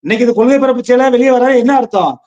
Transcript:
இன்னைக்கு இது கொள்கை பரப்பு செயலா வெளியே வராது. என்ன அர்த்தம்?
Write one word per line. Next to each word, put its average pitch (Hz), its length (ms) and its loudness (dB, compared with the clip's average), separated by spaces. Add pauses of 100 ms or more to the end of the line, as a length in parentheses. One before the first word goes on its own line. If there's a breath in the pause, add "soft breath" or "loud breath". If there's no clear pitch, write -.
இன்னைக்கு 220 200 -2
இது 240 100 0
கொள்கை 247 240 2
பரப்பு 247 240 -2
செயலா 247 280 0
வெளியே 247 200 2
வராது. 254 280 0
என்ன 240 160 0
அர்த்தம்? 190 400 -2 (120)